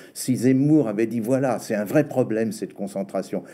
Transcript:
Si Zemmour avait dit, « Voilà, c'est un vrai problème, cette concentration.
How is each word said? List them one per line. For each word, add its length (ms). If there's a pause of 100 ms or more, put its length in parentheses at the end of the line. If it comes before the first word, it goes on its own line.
(140)
Si 220
Zemmour 540
avait 180
dit, « 140
Voilà, 380
c'est 140
un 120
vrai 200
problème, 460
cette 220
concentration. 680 (100)